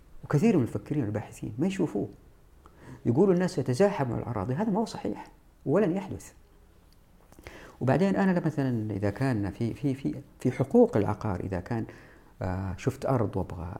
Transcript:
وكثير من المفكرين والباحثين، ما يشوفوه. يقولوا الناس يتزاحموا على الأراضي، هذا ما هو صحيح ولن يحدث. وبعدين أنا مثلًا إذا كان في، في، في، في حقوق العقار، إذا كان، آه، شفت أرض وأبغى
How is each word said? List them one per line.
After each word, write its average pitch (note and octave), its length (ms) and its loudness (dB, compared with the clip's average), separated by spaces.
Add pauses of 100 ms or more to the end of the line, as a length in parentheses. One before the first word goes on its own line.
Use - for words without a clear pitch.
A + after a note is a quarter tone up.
(240)
وكثير F#3+ 340 4
من B2+ 60 6
المفكرين B2+ 400 -2
والباحثين، G#2 540 -6
ما E3+ 100 2
يشوفوه. F#3+ 420 -2 (960)
يقولوا E3+ 280 6
الناس F3+ 240 0
يتزاحموا C3 580 2
على A#2 80 -4
الأراضي، A2+ 300 -2
هذا A3 160 0
ما G3 100 2
هو A3+ 60 0
صحيح - 420 -8 (380)
ولن E3 260 2
يحدث. F#3+ 420 -8 (1500)
وبعدين D3+ 340 4
أنا F#3 300 2
مثلًا B2+ 460 0
إذا G2+ 180 0
كان G2+ 420 0
في، A#2 220 -2
في، C#3 200 -2
في، D3+ 220 -4 (240)
في B2 120 0
حقوق A3+ 460 4
العقار، G#2 420 0
إذا F#2+ 200 -4
كان، A2+ 260 -4 (560)
آه، F#2 360 -4
شفت - 280 -4
أرض A2+ 320 0
وأبغى F2 420 -6